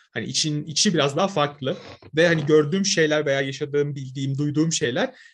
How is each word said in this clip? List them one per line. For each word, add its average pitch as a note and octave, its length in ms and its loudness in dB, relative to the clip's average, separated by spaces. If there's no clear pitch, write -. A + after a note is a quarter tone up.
hani A2 120 -6
için, D3+ 400 -2
içi E3 280 0
biraz C#3 240 0
daha F#3+ 100 2
farklı D3 500 -2
ve E3 120 6
hani D#3+ 180 2
gördüğüm D#3 400 4
şeyler D3+ 400 2
veya C#3 160 0
yaşadığım, C#3+ 540 -2
bildiğim, C3+ 420 -6
duyduğum D3 340 0
şeyler, D#3+ 440 -2